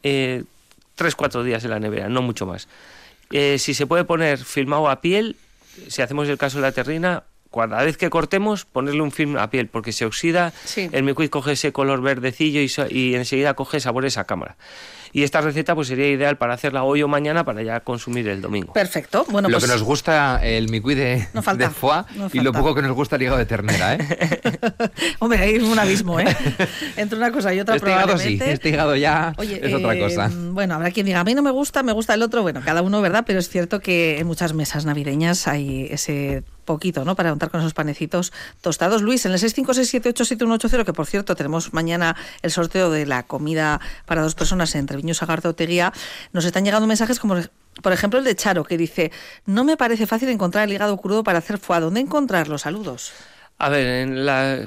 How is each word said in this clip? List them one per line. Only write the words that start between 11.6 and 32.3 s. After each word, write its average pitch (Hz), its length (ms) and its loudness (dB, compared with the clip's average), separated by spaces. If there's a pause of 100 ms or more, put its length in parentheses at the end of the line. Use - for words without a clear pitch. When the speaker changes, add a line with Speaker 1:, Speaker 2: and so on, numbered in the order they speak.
Speaker 1:
color 135 300 0
verdecillo 135 600 0
y 139 80 2
sa-, 139 200 -2
y 127 260 0
enseguida 135 380 0
coge 139 260 -4
sabores 127 380 -2
a 101 80 -4
cámara. - 320 -6 (540)
Y 143 120 2
esta 151 180 2
receta, 156 320 0
pues, 151 140 0
sería 135 200 0
ideal 143 300 2
para 120 160 0
hacerla 131 300 -2
hoy 143 180 4
o 147 60 2
mañana 147 360 2
para 110 200 -4
ya 113 160 -2
consumir 120 480 -4
el 98 140 -2
domingo. 98 320 -4
Speaker 2:
Perfecto. 185 560 0
Bueno, 202 200 2
Speaker 3:
Lo - 80 4
Speaker 2:
pues - 80 2
Speaker 3:
que 123 60 4
nos 117 100 4
gusta, 143 640 2
el 113 260 0
micuit 117 300 0
de, 123 340 0
Speaker 2:
no 220 80 -4
falta, 208 280 2
Speaker 3:
de 151 40 -6
foie 151 300 2 (120)
Speaker 2:
no 196 160 -6
Speaker 3:
y 127 100 -2
lo 131 120 4
Speaker 2:
falta. 139 60 0
Speaker 3:
poco 151 160 4
que 147 80 2
nos 135 80 0
gusta 135 240 0
el 131 80 2
hígado 127 160 2
de 117 80 2
ternera, 107 480 0
¿eh? 165 460 -2 (360)
Speaker 2:
<laughs> 311 420 -4
Hombre, 226 200 2
hay 208 180 4
un 226 220 4
abismo, 190 400 2
¿eh? 190 60 2 (400)
Speaker 3:
<laughs> - 320 -8
Speaker 2:
Entre 208 200 -2
una 233 140 2
cosa 202 220 0
y 190 60 0
otra, 214 160 2
Speaker 3:
Este 202 140 0
hígado 190 160 4
sí, - 20 2 (300)
Speaker 2:
probablemente. 131 140 0
Speaker 3:
este 147 180 0
hígado 147 260 2
ya 156 420 2
Speaker 2:
Oye, 208 260 -6
Speaker 3:
es - 100 0
otra 185 220 2
Speaker 2:
eh, 180 40 -2
Speaker 3:
cosa. - 300 0 (220)
Speaker 2:
bueno, 185 240 0
habrá 170 160 0
quien 202 140 0
diga, 185 160 2
"A - 20 2
mí 214 100 2
no 285 80 2
me 277 100 4
gusta, 277 320 0
me 240 80 0
gusta 214 220 2
el 214 80 4
otro". 233 200 2